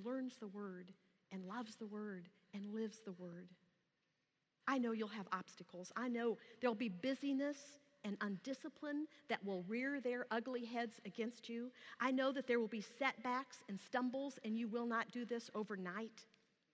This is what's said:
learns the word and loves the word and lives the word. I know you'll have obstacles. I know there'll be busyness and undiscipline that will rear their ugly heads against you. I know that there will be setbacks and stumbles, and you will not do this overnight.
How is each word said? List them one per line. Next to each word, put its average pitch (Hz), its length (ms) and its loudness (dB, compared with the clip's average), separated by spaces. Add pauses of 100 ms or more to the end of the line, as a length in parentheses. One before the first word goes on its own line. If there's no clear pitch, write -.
learns 254 280 0
the 220 100 -6
word 190 460 -8 (400)
and 190 160 -4
loves 220 260 -4
the 226 120 -8
word 202 420 -6 (260)
and 202 180 -4
lives 220 320 -2
the 196 80 -6
word. 180 360 -10 (1200)
I 269 100 4
know 233 140 4
you'll 220 160 2
have 202 240 -4
obstacles. 185 640 -6
I 247 120 2
know 233 300 4 (220)
there'll 240 160 4
be 233 120 2
busyness 269 680 2 (480)
and 202 160 0
undiscipline 269 840 -2 (220)
that 202 160 2
will 185 220 0
rear 262 340 2
their 247 300 0
ugly 240 340 0
heads 233 400 -2
against 226 440 -4
you. 233 240 -4 (280)
I 262 120 6
know 262 200 6
that 262 140 0
there 240 140 6
will 220 80 4
be 220 160 -2 (140)
setbacks 254 600 2 (100)
and 196 100 -2
stumbles, 254 680 2
and 220 120 2
you 233 120 0
will 233 180 0
not 226 240 2
do 240 140 -2
this 233 300 -2
overnight. 202 720 -2 (480)